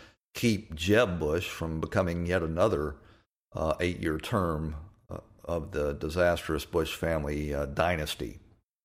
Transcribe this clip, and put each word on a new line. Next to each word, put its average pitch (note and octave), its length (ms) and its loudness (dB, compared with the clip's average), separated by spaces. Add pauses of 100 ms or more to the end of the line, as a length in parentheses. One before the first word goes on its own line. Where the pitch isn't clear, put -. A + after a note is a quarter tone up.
(340)
keep G#2 420 0
Jeb F#2 440 4
Bush D#2 280 0
from E2 320 -4
becoming F2 460 0
yet F2 180 2
another, D#2+ 520 2 (580)
uh, D#2 260 0
eight-year E2+ 380 0
term, D#2+ 580 -2 (340)
uh, - 80 -10 (260)
of E2 280 -4
the D2 220 0
disastrous D#2+ 720 0
Bush - 320 -2
family, D2+ 580 -2
uh, C#2+ 120 -2
dynasty. D2+ 720 -2 (460)